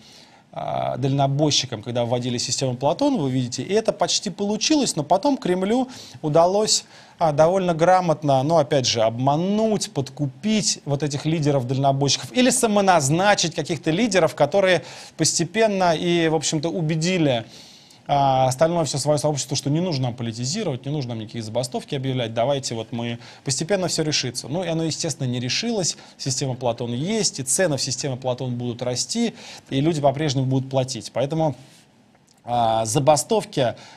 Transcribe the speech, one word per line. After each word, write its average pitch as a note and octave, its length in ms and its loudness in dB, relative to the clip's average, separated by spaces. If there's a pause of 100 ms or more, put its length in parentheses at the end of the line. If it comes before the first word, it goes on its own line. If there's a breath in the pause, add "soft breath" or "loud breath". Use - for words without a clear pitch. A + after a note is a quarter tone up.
(520 loud breath)
а, - 440 -4
дальнобойщикам, C#3 840 0
когда A#2+ 240 -2
вводили A#2+ 320 -2
систему B2 380 -2
Платона, G3+ 420 0
вы C#3 120 0
видите, B2+ 320 -2
и F#3 120 -4
это A3 180 0
почти - 380 -2
получилось, G#3+ 680 0
но D#3 60 -2
потом A3 340 2
Кремлю G3+ 520 0 (340 loud breath)
удалось, F3 640 2 (320 loud breath)
а, D#3+ 140 2
довольно F3 420 4
грамотно, D#3+ 680 4
ну, C3 140 2
опять C#3 300 4
же, A2+ 160 2
обмануть, E3+ 880 0
подкупить D3 960 -2
вот C#3+ 160 -2
этих C#3+ 240 -4
лидеров-дальнобойщиков C#3 1080 0
или B3+ 160 4
самоназначить F#3+ 1080 4
каких-то D#3+ 360 -2
лидеров, F#3 440 2
которые F3+ 480 4 (360 loud breath)
постепенно F3+ 760 2
и, E3+ 340 2
в D#3 80 2
общем-то, D#3+ 340 -2
убедили, D#3+ 760 0 (600 loud breath)
а, C3+ 400 4
остальное D#3+ 380 2
все C#3+ 140 -4
свое C#3+ 200 2
сообщество, D3 380 -2
что - 140 -2
не D3+ 100 2
нужно D#3+ 240 -2
нам A#2+ 100 -4
политизировать, B2 680 -6
не C#3 80 -6
нужно C3+ 180 -4
нам A2+ 100 -8
никакие A2 220 -10
забастовки B2 520 -4
объявлять, B2+ 400 -2
давайте C3 400 0
вот A2+ 180 -8
мы, A#2 260 -6 (260 loud breath)
постепенно E3+ 440 -2
все D#3+ 140 -2
решится. C#3+ 460 -4
Ну, D#3+ 140 -4
и E3+ 60 -4
оно, D#3+ 160 -2
естественно, C#3+ 420 -4
не B2 140 -2
решилось, G3 560 -2 (220 loud breath)
система C3 360 -4
Платон A#2+ 380 -4
есть, F#3 480 -2
и - 20 -6
цены D#3 340 0
в B2 60 -4
системе C3 340 -4
Платон B2+ 400 -4
будут A#2+ 260 -6
расти, B2+ 520 -2 (360 loud breath)
и C3+ 100 2
люди D3+ 220 2
по-прежнему C#3 440 2
будут C3 220 0
платить. C3 460 -4
Поэтому, C#3+ 420 -2 (880 loud breath)
а, A2+ 400 2
забастовки D3 920 2 (220 loud breath)